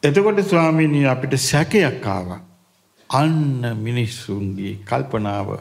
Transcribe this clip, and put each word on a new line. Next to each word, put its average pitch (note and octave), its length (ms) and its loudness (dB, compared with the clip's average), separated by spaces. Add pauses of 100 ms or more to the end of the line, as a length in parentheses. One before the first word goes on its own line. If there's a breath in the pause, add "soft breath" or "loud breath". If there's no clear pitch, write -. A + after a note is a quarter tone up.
එතකොට G3 380 4
ස්වාමීනි D#3+ 680 4
අපිට C3 300 0
සැකයක් D3+ 680 0
ආවා. F2+ 340 -6 (680)
අන්න C#3 680 0
මිනිස්සුන්ගේ G2+ 1080 -4
කල්පනාව. G#2 640 -4 (120)